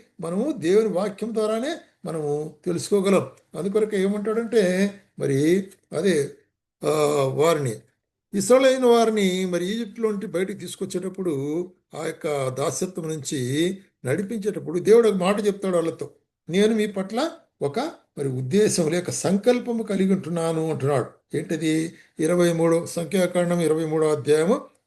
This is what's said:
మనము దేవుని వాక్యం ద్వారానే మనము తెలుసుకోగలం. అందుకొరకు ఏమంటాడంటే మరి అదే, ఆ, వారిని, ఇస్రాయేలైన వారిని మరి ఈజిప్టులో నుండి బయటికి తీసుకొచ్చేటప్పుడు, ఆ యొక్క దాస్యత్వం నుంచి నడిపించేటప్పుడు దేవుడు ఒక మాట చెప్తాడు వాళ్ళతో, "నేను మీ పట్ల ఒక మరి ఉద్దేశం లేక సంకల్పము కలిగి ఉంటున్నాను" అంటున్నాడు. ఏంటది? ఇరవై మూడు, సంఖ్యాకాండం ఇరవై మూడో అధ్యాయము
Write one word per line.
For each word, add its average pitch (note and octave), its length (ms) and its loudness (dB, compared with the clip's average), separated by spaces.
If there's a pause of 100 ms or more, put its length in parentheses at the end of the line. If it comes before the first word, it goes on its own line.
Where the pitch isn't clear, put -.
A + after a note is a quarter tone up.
(220)
మనము F#3+ 300 -4
దేవుని G#3 360 2
వాక్యం G3+ 460 -4
ద్వారానే A3+ 420 -2 (300)
మనము D#3 500 -6 (100)
తెలుసుకోగలం. F3+ 640 0 (300)
అందుకొరకు G#3+ 360 -2
ఏమంటాడంటే G3+ 960 0 (260)
మరి D3+ 480 2 (300)
అదే, D#3+ 340 0 (520)
ఆ, D3 500 0
వారిని, C#3+ 420 2 (580)
ఇస్రాయేలైన C4 520 4
వారిని G#3+ 600 4
మరి F3+ 220 -2
ఈజిప్టులో A3 440 -4
నుండి G3+ 160 -6
బయటికి F#3+ 320 -4
తీసుకొచ్చేటప్పుడు, F#3 720 -8 (680)
ఆ E3 60 -8
యొక్క D3 440 -4
దాస్యత్వం D#3+ 580 -4
నుంచి D#3 720 -4 (280)
నడిపించేటప్పుడు F3+ 720 -4
దేవుడు A3 300 6
ఒక G3+ 60 2
మాట G3+ 300 0
చెప్తాడు G3 300 -2
వాళ్ళతో, D#3+ 340 -2 (400)
"నేను G#3 260 2
మీ G#3+ 120 0
పట్ల G#3 440 -4 (300)
ఒక A#3 300 -2 (260)
మరి C#3 100 -4
ఉద్దేశం D3 600 2
లేక F3 200 -2
సంకల్పము A3+ 760 0
కలిగి F#3+ 300 0
ఉంటున్నాను" E3 580 -2
అంటున్నాడు. C3+ 640 -2
ఏంటది? D#3+ 560 -2 (260)
ఇరవై E3+ 340 4
మూడు, E3 320 2
సంఖ్యాకాండం F3 720 0
ఇరవై D#3+ 260 2
మూడో D#3 260 2
అధ్యాయము D#3 500 2 (260)